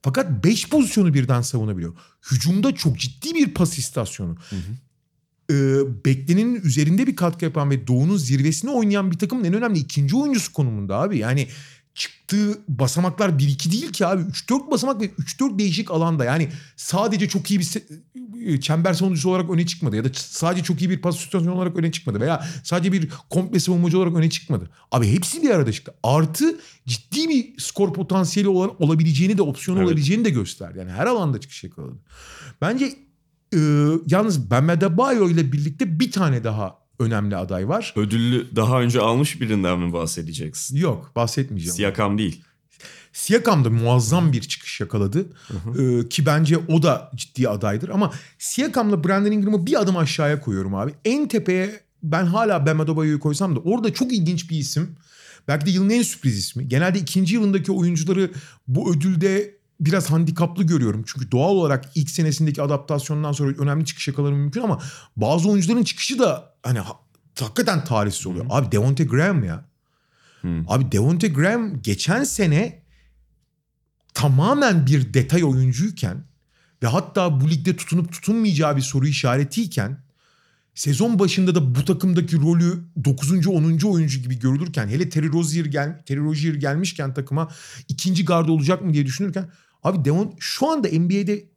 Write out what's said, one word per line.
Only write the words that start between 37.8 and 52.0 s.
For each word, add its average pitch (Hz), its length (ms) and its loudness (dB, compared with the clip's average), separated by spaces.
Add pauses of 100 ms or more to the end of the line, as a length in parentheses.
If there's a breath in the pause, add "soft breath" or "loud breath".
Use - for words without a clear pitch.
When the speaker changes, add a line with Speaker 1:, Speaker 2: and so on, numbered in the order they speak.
Speaker 2:
Ödüllü 117 600 0
daha 120 260 4
önce 120 180 2
almış 120 420 2
birinden 95 380 0
mi 87 140 -2
bahsedeceksin? 82 840 -6
Speaker 1:
Yok, 151 380 -2
bahsetmeyeceğim. 104 600 -4
Speaker 2:
Siakam 101 420 0
değil. 101 240 -4 (720 loud breath)
Speaker 1:
Siakam 208 520 2
da 113 40 2
muazzam 120 640 4
bir 117 80 0
çıkış - 380 -10
yakaladı. 104 500 -2 (180 loud breath)
Speaker 2:
Hı 95 60 -12
hı. 113 280 -4
Speaker 1:
Ee, 123 280 2
ki 147 160 0
bence 156 320 4
o 160 260 2
da 139 320 0
ciddi 123 340 -2
adaydır. 104 400 -2
Ama 196 220 0 (280 loud breath)
Siakam'la 214 640 0
Brandon 196 280 2
Ingram'ı 208 340 2
bir 269 160 2
adım 190 160 2
aşağıya 147 440 0
koyuyorum 98 340 -4
abi. 123 180 -4 (120)
En 269 220 0
tepeye 190 540 -2 (220)